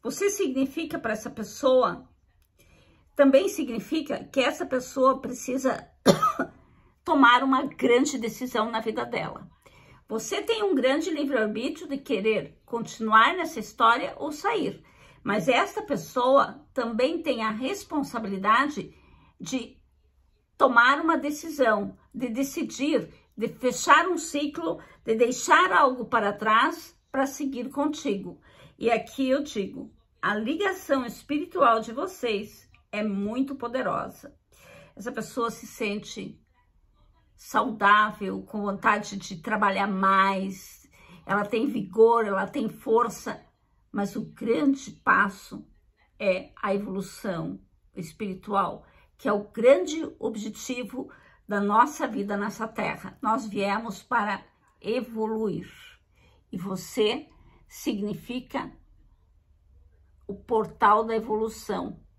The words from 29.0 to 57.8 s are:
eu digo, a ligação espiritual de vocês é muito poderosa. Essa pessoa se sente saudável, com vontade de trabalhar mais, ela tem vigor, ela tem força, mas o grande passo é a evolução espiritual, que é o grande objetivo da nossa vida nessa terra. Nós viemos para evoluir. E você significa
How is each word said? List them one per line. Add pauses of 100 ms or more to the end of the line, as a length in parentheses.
eu
digo, (300)
a
ligação
espiritual
de
vocês (240)
é
muito
poderosa. (600)
Essa
pessoa
se
sente (960)
saudável,
com
vontade
de
trabalhar
mais, (360)
ela
tem
vigor,
ela
tem
força, (460)
mas
o
grande
passo (520)
é (100)
a
evolução (320)
espiritual, (320)
que
é
o
grande (140)
objetivo (360)
da
nossa
vida
nessa
terra.
Nós
viemos
para (380)
evoluir. (800)
E
você (400)
significa (1600)